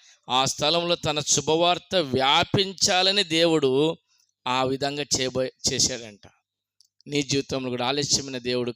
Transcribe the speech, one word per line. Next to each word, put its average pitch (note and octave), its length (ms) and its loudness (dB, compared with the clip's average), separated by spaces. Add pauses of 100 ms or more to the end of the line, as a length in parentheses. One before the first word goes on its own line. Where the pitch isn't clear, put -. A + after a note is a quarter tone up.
(300)
ఆ C3 160 2
స్థలంలో E3+ 500 -2
తన D3+ 240 -4
శుభవార్త D#3+ 760 0
వ్యాపించాలని F#3 1300 2
దేవుడు D#3+ 760 2 (500)
ఆ B2+ 160 0
విధంగా C#3 420 -4 (140)
చేయబో-, C3 540 -4
చేశాడంట. A2+ 560 -4 (800)
నీ C#3+ 140 -2
జీవితంలో C3+ 480 -4
కూడా B2 180 -4
ఆలస్యమైన C#3 500 -2
దేవుడు B2 380 -2